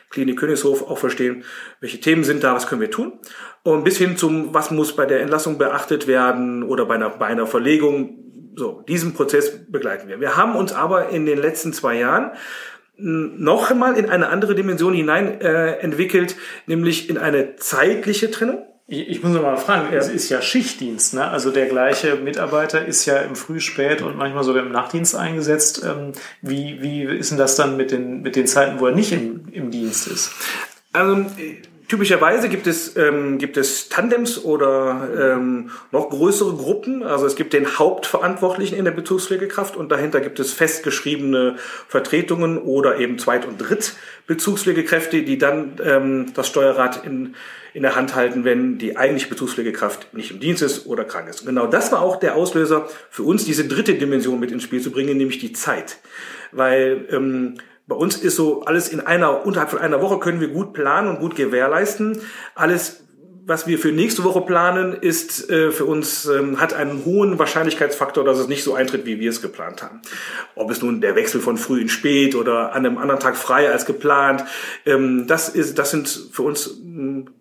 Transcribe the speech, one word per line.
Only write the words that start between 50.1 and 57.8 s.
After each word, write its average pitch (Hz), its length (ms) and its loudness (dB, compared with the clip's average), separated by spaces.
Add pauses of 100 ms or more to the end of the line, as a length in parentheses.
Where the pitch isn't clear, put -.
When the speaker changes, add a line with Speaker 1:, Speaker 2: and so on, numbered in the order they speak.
Speaker 1:
nicht - 180 -10
im 95 80 -14
Dienst 156 240 -2
ist - 220 -2
oder 113 180 -4
krank - 240 -10
ist. - 140 -14
Und - 60 -16
genau 123 200 2
das 196 240 2
war - 80 4
auch 180 220 2
der 160 140 2
Auslöser 156 520 2 (220)
für - 140 -8
uns, 185 200 2
diese 151 240 0
dritte 160 280 2
Dimension 127 440 0
mit 120 140 -4
ins 120 100 -8
Spiel 127 160 -4
zu 127 120 -6
bringen, 139 260 -2
nämlich 135 220 0
die 117 120 -8
Zeit. - 460 -6 (560)
Weil, 131 580 2
ähm, 127 440 0 (320)